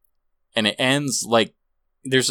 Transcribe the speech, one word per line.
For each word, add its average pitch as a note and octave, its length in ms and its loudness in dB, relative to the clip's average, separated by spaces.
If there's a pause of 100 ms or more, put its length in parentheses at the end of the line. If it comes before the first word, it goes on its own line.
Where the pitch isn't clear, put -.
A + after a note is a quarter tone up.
(560)
And A2 120 0
it - 100 0
ends, C3+ 500 -2
like, A2+ 280 2 (480)
there's, C3 280 0